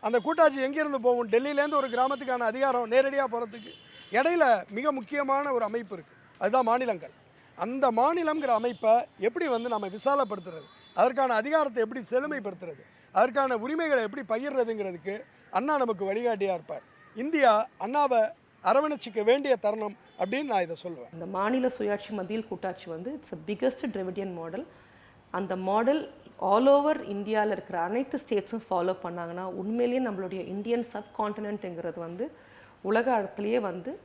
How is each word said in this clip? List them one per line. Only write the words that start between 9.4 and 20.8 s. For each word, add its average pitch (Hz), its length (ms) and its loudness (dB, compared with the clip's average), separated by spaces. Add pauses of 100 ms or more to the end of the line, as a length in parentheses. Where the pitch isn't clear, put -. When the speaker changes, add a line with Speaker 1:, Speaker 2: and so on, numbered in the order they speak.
Speaker 1:
வந்து 240 260 0
நம்ம 208 140 -4 (100)
விசாலப்படுத்துறது, 196 680 -2 (280)
அதற்கான 240 400 4
அதிகாரத்தை 262 520 2
எப்படி 240 160 -8 (100)
செழுமைப்படுத்துறது, 202 680 -4 (320)
அதற்கான 254 520 4
உரிமைகளை 302 420 2
எப்படி 262 240 -8
பகிர்றதுங்கிறதுக்கு 220 840 -2 (340)
அண்ணா 285 340 0
நமக்கு 202 280 -2
வழிகாட்டியா 208 460 0
இருப்பார். 151 260 -12 (320)
இந்தியா 269 360 4 (340)
அண்ணாவை 262 360 4 (420)
அரவணைச்சிக்க 247 600 0
வேண்டிய 269 320 4
தருணம் 208 400 -2 (220)
அப்படின்னு 254 340 -2
நான் 185 140 2
இதை 165 160 -10